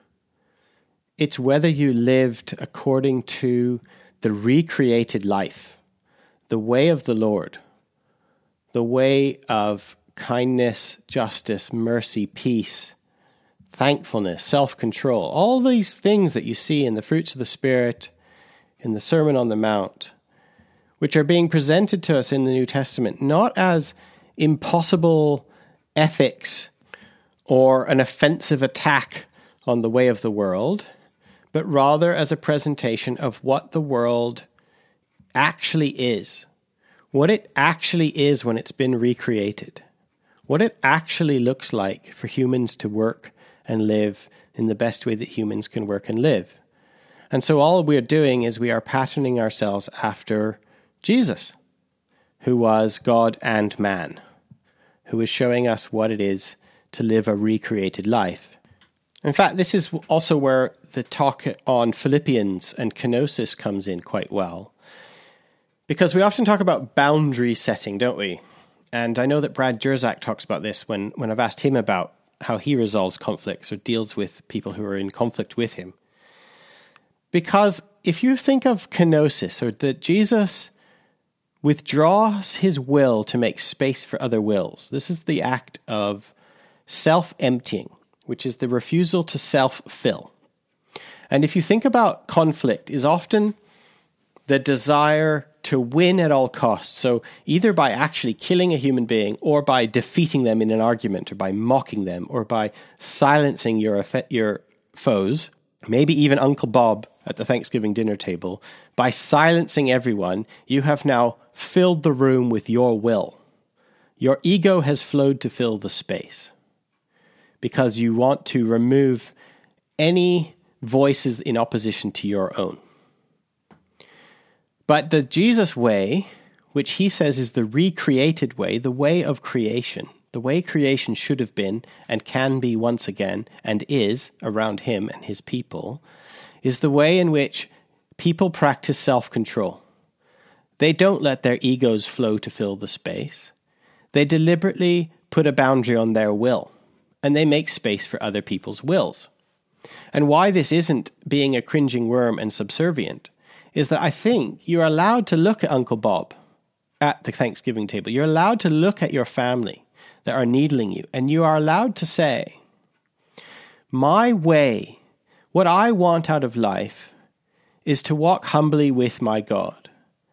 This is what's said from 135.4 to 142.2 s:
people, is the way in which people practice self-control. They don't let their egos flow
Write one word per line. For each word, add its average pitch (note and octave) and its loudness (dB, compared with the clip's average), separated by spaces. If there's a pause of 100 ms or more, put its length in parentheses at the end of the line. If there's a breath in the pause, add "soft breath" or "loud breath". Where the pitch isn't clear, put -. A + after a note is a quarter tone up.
people, A#2+ -10 (600 loud breath)
is C3 -2
the D3+ 2
way D3+ 4
in F3 2
which - -2 (460 soft breath)
people E3+ 0
practice C#3+ 0
self-control. - -2 (960 soft breath)
They D#3 4
don't F#3 2
let C3+ -2
their B2 2
egos B2 2
flow A2 -2